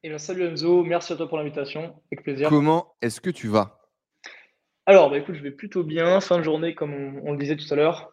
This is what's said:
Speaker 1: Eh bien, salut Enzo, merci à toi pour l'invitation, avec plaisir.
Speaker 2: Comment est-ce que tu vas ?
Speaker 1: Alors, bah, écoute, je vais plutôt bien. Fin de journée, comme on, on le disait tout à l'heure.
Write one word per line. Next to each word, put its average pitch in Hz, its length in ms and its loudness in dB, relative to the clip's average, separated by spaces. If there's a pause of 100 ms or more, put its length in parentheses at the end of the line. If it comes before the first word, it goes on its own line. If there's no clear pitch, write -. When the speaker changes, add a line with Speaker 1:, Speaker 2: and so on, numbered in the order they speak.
Speaker 1:
Eh 160 60 -12
bien, 151 100 -8
salut 185 240 -6
Enzo, 170 400 2
merci 170 280 -2
à 165 40 -4
toi 156 120 -6
pour 156 120 -6
l'invitation, 147 560 -8 (160)
avec - 120 -12
plaisir. 143 260 -2
Speaker 2:
Comment 151 520 2
est-ce 117 180 -4
que 180 120 -4
tu - 160 -10
vas ? 104 320 0 (1040)
Speaker 1:
Alors, 185 240 10
bah, 139 80 0
écoute, 147 160 -4
je 147 80 -12
vais 143 100 -10
plutôt 190 320 -6
bien. 165 380 2
Fin 175 160 2
de 165 60 0
journée, 160 320 -2
comme 147 180 -6
on, 139 360 -10
on - 20 -4
le 143 80 -4
disait 143 160 -2
tout 147 180 -8
à - 20 0
l'heure. 151 380 0